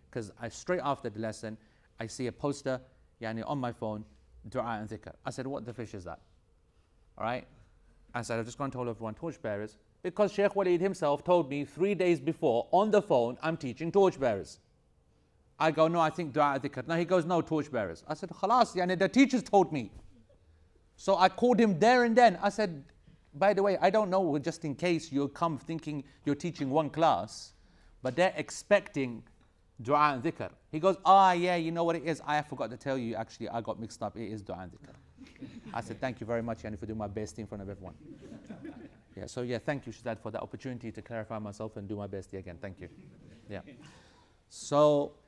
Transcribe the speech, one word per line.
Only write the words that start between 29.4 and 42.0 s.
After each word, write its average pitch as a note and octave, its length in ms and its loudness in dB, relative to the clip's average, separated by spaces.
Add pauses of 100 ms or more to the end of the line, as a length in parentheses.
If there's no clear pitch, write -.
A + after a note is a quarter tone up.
dua D3 340 4
and A#2+ 80 -8
dhikr." A2+ 280 -4 (200)
He D#3 100 -6
goes, F#3+ 240 4
"Ah, F#3+ 280 10
yeah, F3 240 0
you E3 140 -2
know E3+ 140 -2
what E3+ 120 0
it C#3 80 -8
is? D#3+ 220 -2
I D3 160 0
forgot A#2+ 280 -6
to B2+ 60 -12
tell C3+ 220 -4
you, A2+ 160 -4
actually, A2+ 340 -8
I A#2 120 -4
got A2 180 -8
mixed A2+ 240 -12
up. G#2 140 -8
It G#2+ 140 -8
is G#2+ 120 -10
dua F#2 160 -10
and F2+ 140 -12
dhikr." - 220 -20 (800)
I A#2 80 -6
said, A2 200 -12
"Thank C3 200 -8
you G#2+ 60 -10
very A#2 160 -2
much, A#2 200 -8
Yani, G#2+ 160 -10
for A2 80 -12
doing A2 120 -8
my G#2 100 -6
best G#2 300 -10
in G#2+ 80 -10
front G2+ 160 -12
of F#2+ 60 -10
everyone." F#2 260 -14 (1200)
Yeah, F#2+ 100 -12
so - 160 -10
yeah, B2 160 -4
thank C#3+ 280 -6
you, A2+ 60 -12
Shazad, A2+ 260 -8
for A2 120 -12
the - 100 -8
opportunity A#2+ 500 -12
to G#2 120 -14
clarify A2+ 360 -10
myself G#2+ 380 -10
and G2+ 100 -10
do G#2 100 -6
my G2+ 100 -8